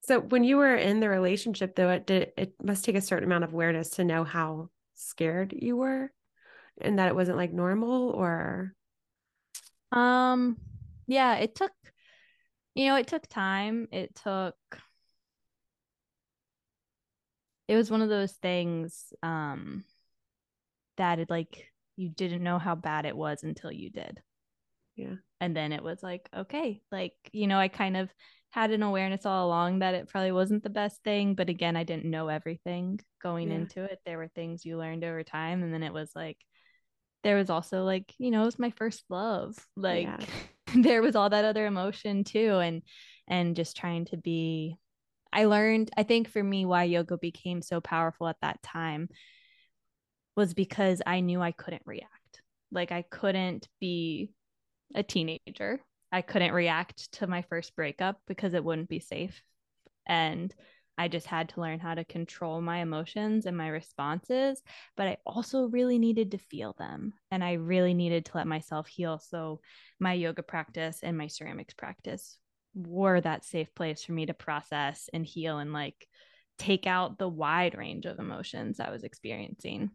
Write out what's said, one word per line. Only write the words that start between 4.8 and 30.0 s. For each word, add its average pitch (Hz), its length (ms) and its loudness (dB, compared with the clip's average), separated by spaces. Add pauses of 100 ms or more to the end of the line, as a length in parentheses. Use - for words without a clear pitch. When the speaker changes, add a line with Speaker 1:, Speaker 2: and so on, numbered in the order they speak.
Speaker 1:
scared 175 580 -2
you 240 220 -2
were 262 340 0 (720)
and 202 200 2
that 185 100 6
it - 60 2
wasn't, 180 220 2
like, 175 140 0
normal, 226 600 2
or? 185 640 0 (1160)
Speaker 2:
Um, 247 680 4 (480)
yeah, 254 300 6
it 220 180 0
took, 381 200 -2 (1000)
you 269 140 2
know, 269 80 6
it 254 120 4
took 320 200 -4
time. 208 640 -2
It - 240 -6
took, 190 400 -2 (3000)
it 214 80 4
was 220 160 4
one 220 100 4
of 220 80 4
those 202 240 2
things, 170 800 -2 (100)
um, 156 600 -4 (1120)
that 175 240 2
it, 165 100 -4
like, - 420 -4 (260)
you 185 120 -6
didn't 175 340 -4
know 175 160 0
how 170 160 0
bad 156 300 -4
it - 120 -4
was 151 260 -4
until 156 280 -8
you - 180 -10
did. - 320 -12 (720)
Speaker 1:
Yeah. - 200 -10 (240)
Speaker 2:
And 175 160 -2
then 151 160 -2
it 151 120 -6
was 165 180 -8
like, 185 340 -10
okay, 214 460 -6 (100)
like, 185 220 -6 (180)
you 208 160 -2
know, 196 120 4
I 190 80 4
kind 190 300 -2
of 190 120 -2 (400)
had 220 220 0
an 214 100 2
awareness 190 440 0
all 190 220 2
along 175 320 2
that 185 140 2
it 180 140 -4